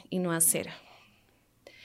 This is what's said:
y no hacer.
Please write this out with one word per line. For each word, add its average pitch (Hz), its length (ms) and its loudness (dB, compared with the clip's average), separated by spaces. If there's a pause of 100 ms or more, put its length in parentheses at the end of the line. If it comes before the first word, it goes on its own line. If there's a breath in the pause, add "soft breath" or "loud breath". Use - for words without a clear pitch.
y 185 100 -2
no 180 120 0
hacer. 165 380 2 (1160 loud breath)